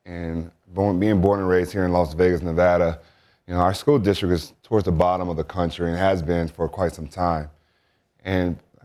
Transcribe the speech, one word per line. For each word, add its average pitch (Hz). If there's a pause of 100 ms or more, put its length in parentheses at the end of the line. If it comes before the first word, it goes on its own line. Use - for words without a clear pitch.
And 82 (180)
born, 95
being 104
born 98
and 95
raised 90
here 98
in 90
Las 85
Vegas, 90
Nevada, 87 (460)
you 90
know, 87
our 90
school 143
district 95
is 85
towards 107
the 92
bottom 90
of 87
the 80
country 87
and 85
has 95
been 85
for 78
quite 87
some 80
time. 80 (720)
And 90 (260)